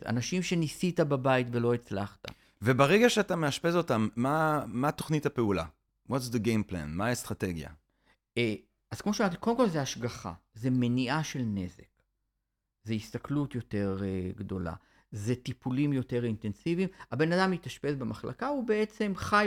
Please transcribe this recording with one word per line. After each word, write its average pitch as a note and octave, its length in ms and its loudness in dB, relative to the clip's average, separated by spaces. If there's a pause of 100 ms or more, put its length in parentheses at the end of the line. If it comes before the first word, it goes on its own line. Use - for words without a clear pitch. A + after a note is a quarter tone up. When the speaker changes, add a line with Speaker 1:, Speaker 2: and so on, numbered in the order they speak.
Speaker 1:
אנשים B2 360 -2
שניסית E3+ 580 0
בבית C3 500 2
ולא A#2+ 240 2
הצלחת. G2+ 520 -6 (360)
Speaker 2:
וברגע C#3 480 6
שאתה G3 260 2
מאשפז E3 400 0
אותם, A#2 400 2
מה, D3+ 500 2
מה B2+ 260 0
תוכנית D3+ 340 0
הפעולה? G2+ 380 0 (460)
What's B2 220 -2
the B2 60 0
game A2 320 0
plan? E2 160 -6
מה F2 200 -2
האסטרטגיה? F#2+ 640 -4 (680)
Speaker 1:
אה, A2+ 160 2 (360)
אז - 100 -10
כמו G#3 140 0
שאמרתי, F#3+ 220 2
קודם A#3 200 0
כל B3 120 4
זה D#3+ 140 0
השגחה, A2+ 500 -6 (220)
זה A#2+ 160 -2
מניעה B2+ 540 2
של C3+ 180 -6
נזק, G2 580 -6 (840)
זה A2 100 -4
הסתכלות C3+ 600 -4
יותר, G2+ 500 -2
אה, F#2 320 -2
גדולה, F#2 380 -6 (380)
זה G#2+ 220 -2
טיפולים C3 580 -2
יותר B2 320 0
אינטנסיביים. C#3+ 640 -2 (220)
הבן D#3 220 2
אדם F#3+ 180 4
מתאשפז D3 460 -4
במחלקה, A2+ 520 -6
הוא C4+ 180 -2
בעצם G#3+ 500 0
חי G#3 300 2